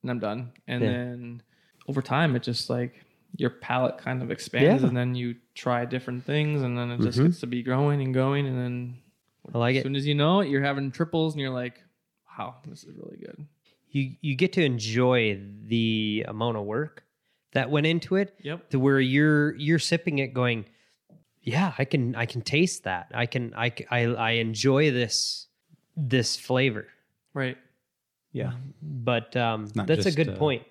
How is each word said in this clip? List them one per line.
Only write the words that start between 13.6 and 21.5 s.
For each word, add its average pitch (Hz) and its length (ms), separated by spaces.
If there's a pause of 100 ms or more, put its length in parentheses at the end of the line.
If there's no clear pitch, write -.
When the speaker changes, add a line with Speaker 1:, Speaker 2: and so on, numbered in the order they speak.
Speaker 2:
You, 139 200 (100)
you 143 140
get 180 180
to 180 100
enjoy 117 760 (260)
the 110 600
amount 110 300
of 104 80
work 123 400 (480)
that 131 180
went 147 160
into 170 300
it 196 260
Speaker 1:
Yep. 156 260
Speaker 2:
to 139 100
where 139 200
you're, 147 560
you're 147 240
sipping 165 400
it 131 140
going, 120 320 (760)
"Yeah, 147 380